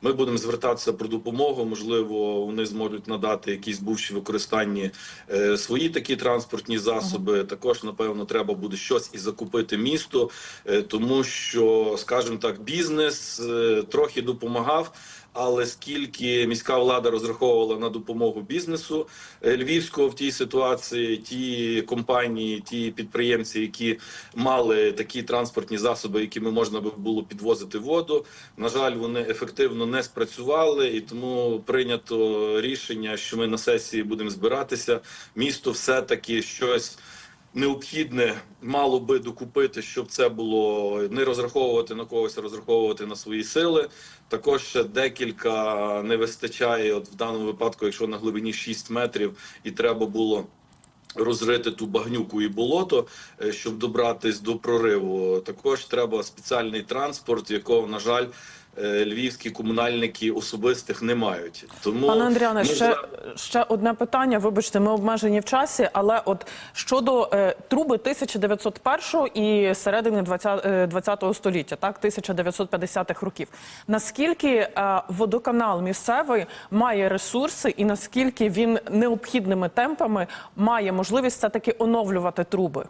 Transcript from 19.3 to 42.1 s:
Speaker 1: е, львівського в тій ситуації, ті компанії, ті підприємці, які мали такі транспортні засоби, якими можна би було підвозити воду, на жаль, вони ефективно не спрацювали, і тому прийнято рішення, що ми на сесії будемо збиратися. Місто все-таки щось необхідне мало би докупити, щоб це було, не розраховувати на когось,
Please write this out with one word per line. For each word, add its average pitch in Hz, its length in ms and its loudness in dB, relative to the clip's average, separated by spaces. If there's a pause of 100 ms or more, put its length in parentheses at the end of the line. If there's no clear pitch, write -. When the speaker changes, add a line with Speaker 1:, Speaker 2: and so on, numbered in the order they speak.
Speaker 1:
е, 117 140 4
львівського 147 520 2
в 123 60 -4
тій 139 180 -2
ситуації, 120 840 0
ті 120 680 -2
компанії, 117 800 0
ті 117 300 -4
підприємці, 113 720 0
які 110 380 -2 (360)
мали 117 580 4
такі 110 300 -6
транспортні 117 560 -2
засоби, 107 420 0
якими 110 300 -4
можна 107 300 0
би 104 160 -4
було 107 260 -2
підвозити 101 560 -2
воду, 151 460 0 (320)
на 113 120 -2
жаль, 127 240 0
вони 117 280 -4
ефективно 117 680 -2
не 127 160 -2
спрацювали, 139 840 0
і 113 120 -2
тому 120 680 -2
прийнято 113 960 0
рішення, 110 560 -4
що - 200 -8
ми 113 100 0
на 110 120 0
сесії 113 440 0
будемо 107 280 -4
збиратися. 117 720 0 (340)
Місто 135 360 -2
все-таки 120 720 0
щось - 560 -2 (560)
необхідне 131 800 0 (280)
мало 131 380 2
би 123 180 2
докупити, 120 640 -2
щоб 117 240 -6
це 127 220 2
було, 107 720 0 (100)
не 131 140 0
розраховувати 120 680 0
на 113 100 -8
когось, 113 340 -2